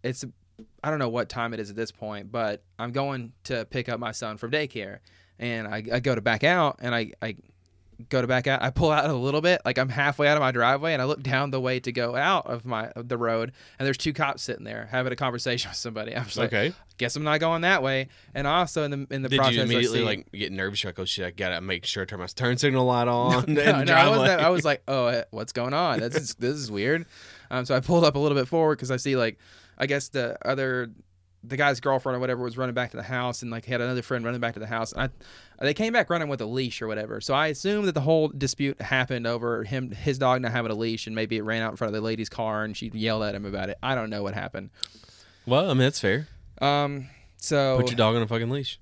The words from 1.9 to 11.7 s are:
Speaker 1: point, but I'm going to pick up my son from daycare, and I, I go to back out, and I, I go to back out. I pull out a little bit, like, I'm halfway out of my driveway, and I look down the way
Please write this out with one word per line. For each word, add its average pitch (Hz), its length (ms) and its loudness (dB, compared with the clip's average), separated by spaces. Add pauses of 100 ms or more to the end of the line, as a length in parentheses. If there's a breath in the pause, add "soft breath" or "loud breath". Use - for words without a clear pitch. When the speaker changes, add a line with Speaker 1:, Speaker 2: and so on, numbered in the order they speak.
Speaker 1:
point, 104 400 -12
but 110 320 -4 (160)
I'm 120 140 -8
going 131 400 -4 (120)
to 120 200 -4
pick 123 240 -6
up 120 100 -4
my 117 140 -6
son 107 240 -8
from 117 140 -8
daycare, 120 480 -4 (400 soft breath)
and 117 280 -4
I, 107 160 -6 (100)
I 123 80 2
go 127 140 0
to 113 60 0
back 110 240 0
out, 160 360 4
and 120 140 -2
I, 117 180 -2 (100)
I 107 140 -6 (720)
go 131 100 2
to 123 80 0
back 127 180 2
out. 135 160 2
I 131 80 2
pull 160 200 4
out 147 180 4
a 156 40 2
little 135 280 2
bit, 175 240 4
like, 123 140 2
I'm 131 100 2
halfway 143 400 2
out 147 80 6
of 151 40 2
my 131 120 4
driveway, 135 400 4
and 143 100 0
I 127 40 0
look 143 160 -2
down 135 280 0
the 135 100 -2
way 127 200 0